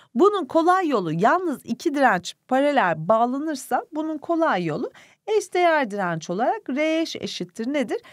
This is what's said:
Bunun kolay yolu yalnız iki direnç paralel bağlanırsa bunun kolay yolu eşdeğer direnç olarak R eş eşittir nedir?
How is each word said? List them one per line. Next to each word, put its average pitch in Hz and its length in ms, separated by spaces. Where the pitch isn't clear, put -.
Bunun 370 320
kolay 349 420
yolu 196 260
yalnız 285 500
iki 277 320
direnç 214 400
paralel 247 600
bağlanırsa 254 840
bunun 311 260
kolay 294 480
yolu 170 260
eşdeğer 330 540
direnç 175 380
olarak 277 400
R 311 320
eş 320 140
eşittir 226 580
nedir? 294 280